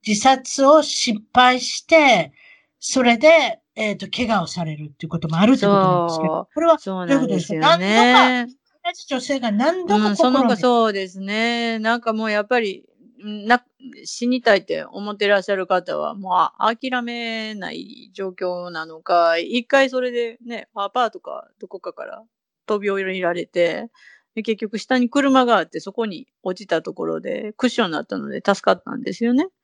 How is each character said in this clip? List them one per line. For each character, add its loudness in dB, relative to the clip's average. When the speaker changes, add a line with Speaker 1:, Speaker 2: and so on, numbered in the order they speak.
Speaker 1:
自 0
殺 2
を 8
失 -4
敗 6
し -8
て、 4
そ -2
れ 4
で、 4
え -4
ー -4
っ -10
と、 -12
怪 -4
我 0
を -8
さ -8
れ -6
る -12
っ -20
て -14
い -10
う -10
こ -6
と -6
も -2
あ 4
る 6
っ 0
て 0
こ 4
と 4
な 4
ん -2
で -4
す -4
け 0
ど、 -2
Speaker 2:
そ -2
う。 -14
Speaker 1:
こ -2
れ 2
は 6
ど -8
う -6
い 4
う 2
こ -2
と -2
で 0
す -8
か？ -6
Speaker 2:
そ -4
う -2
な 4
ん -2
で -2
す 0
よ 4
ね。 4
Speaker 1:
何 4
度 -16
か、 -20
同 -6
じ -18
女 -4
性 -4
が -4
何 0
度 -8
か 2
試 2
み 0
Speaker 2:
う 0
ん、 -2
そ 4
の 2
子、 2
そ 2
う -4
で -6
す -16
ね。 -2
な 0
ん -6
か -4
も -4
う -4
や 0
っ -4
ぱ 2
り、 -6
う -14
ん、 -12
な-、 4
死 -6
に -2
た 6
い 2
っ -4
て -6
思 -10
っ -8
て -2
ら 4
っ -10
し -8
ゃ 0
る -4
方 -2
は、 -4
も -10
う、 0
あ-、 0
諦 -6
め -8
な -10
い -16
状 -8
況 -8
な -10
の -20
か、 2
一 -4
回 2
そ -4
れ -4
で -6
ね、 -12
ア -6
パ 0
ー -4
ト -18
か -14
ど -18
こ -16
か -12
か -14
ら -18
飛 -2
び -4
降 -2
り -6
ら 0
れ -6
て、 -2
で、 -8
結 -2
局 -8
下 0
に 2
車 2
が 4
あ 2
っ -6
て、 -10
そ -14
こ -4
に -10
落 -6
ち -20
た 0
と -10
こ -8
ろ -4
で、 -8
ク -2
ッ 2
シ -4
ョ 2
ン -2
に -4
な -4
っ -12
た -8
の -8
で -8
助 0
か 2
っ -2
た -12
ん -8
で -8
す -6
よ 2
ね。 2